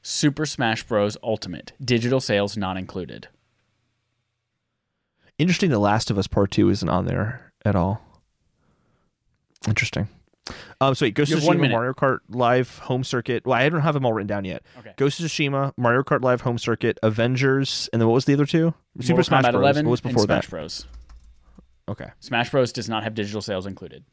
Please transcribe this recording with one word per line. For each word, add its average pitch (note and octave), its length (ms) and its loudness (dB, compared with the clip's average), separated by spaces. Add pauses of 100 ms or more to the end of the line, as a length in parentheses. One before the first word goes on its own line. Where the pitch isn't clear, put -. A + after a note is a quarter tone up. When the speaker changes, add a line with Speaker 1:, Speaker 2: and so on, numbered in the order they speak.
Speaker 1:
Super D3+ 440 -2
Smash A2+ 380 -2
Bros. G#2 400 0
Ultimate. G#2 480 -6 (120)
Digital B2 360 0
sales G2+ 380 -2
not F#2 180 -4
included. F2+ 540 -10 (2000)
Speaker 2:
Interesting, F3 320 2
The A#2+ 100 2
Last G#2 320 2
of G2 60 0
Us F#2+ 100 0
Part G2+ 240 0
Two G2 180 4
isn't G2 200 0
on F#2 160 0
there F#2+ 480 -6 (120)
at G2+ 100 2
all. F#2+ 260 0 (1700)
Interesting. A2 400 -2 (760)
Um, C3+ 120 2
so C#3 120 0
wait, G#2 100 0
Ghost D3 160 2
Speaker 1:
You E3+ 60 2
Speaker 2:
of D3+ 60 0
Speaker 1:
have D#3 40 4
one F3 100 4
Speaker 2:
Tsushima, E3+ 40 2
Speaker 1:
minute. B2+ 140 2
Speaker 2:
Mario B2 180 0
Kart C3 260 0 (100)
Live B2 500 2
Home B2+ 260 -4
Circuit. A#2+ 400 -4
Well, B2 120 2
I C3+ 120 2
don't E3+ 120 0
have D#3 120 2
them C3+ 120 -2
all A#2 60 2
written G#2 160 -4
down G2+ 160 -4
yet. F#2 180 -8 (160)
Speaker 1:
Okay. A2 200 -20
Speaker 2:
Ghost C#3 240 0
of E3+ 60 -2
Tsushima, C#3 500 -2
Mario B2 260 4
Kart C3+ 180 0
Live B2 200 2
Home A#2+ 160 -2
Circuit, A2+ 440 -2
Avengers, B2+ 920 0
and A2+ 80 2
then A2+ 80 6
what A#2 60 4
was C3 100 2
the C#3+ 80 4
other C#3+ 120 2
two? E3 280 0 (260)
Super B2+ 140 0
Speaker 1:
Mortal F3 100 4
Speaker 2:
Smash C#3+ 220 4
Speaker 1:
Kombat A#2+ 60 4
Speaker 2:
Bros. G#2 100 2
Speaker 1:
eleven C#3+ 240 4
Speaker 2:
What A#2+ 60 2
was A#2+ 100 2
Speaker 1:
and A#2+ 100 -6
Speaker 2:
before A#2 140 4
Speaker 1:
Smash - 200 0
Speaker 2:
that? - 40 -18
Speaker 1:
Bros. - 360 -10 (1000)
Speaker 2:
Okay. - 220 -10 (100)
Speaker 1:
Smash A#2+ 320 -2
Bros. B2+ 220 2
does A2 160 -8
not A2 140 -4
have A2 120 -4
digital G#2 260 -4
sales F#2+ 240 -4
included. F#2+ 480 -14